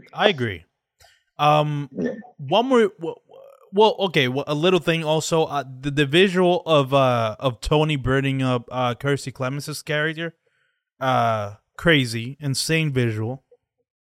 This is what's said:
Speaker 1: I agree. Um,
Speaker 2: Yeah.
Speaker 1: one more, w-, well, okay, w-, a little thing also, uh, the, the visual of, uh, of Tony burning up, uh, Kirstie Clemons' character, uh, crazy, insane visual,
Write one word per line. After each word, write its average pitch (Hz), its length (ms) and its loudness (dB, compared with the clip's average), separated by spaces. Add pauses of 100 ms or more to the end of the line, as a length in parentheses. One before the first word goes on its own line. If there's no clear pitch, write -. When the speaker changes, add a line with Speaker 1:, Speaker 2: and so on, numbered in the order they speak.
(120)
Speaker 1:
I 190 160 0
agree. 117 360 -4 (720)
Um, 151 540 0
Speaker 2:
Yeah. - 220 -6 (240)
Speaker 1:
one 151 280 0
more, 240 220 4
w-, 160 260 -10 (580)
well, 208 280 4
okay, 175 240 2
w-, 127 220 -2
a 147 80 -2
little 175 260 4
thing 165 240 0
also, 156 400 0
uh, 143 180 -4 (180)
the, 143 120 -6
the 143 140 2
visual 180 600 4
of, 143 260 4
uh, 123 460 2
of 131 220 -4
Tony 156 360 0
burning 135 460 -2
up, 127 300 -2
uh, 123 240 -2
Kirstie 139 360 -4
Clemons' 135 520 -8
character, 156 500 -4 (640)
uh, 117 560 -2 (240)
crazy, 127 640 0
insane 151 520 -2
visual, 120 520 -4 (680)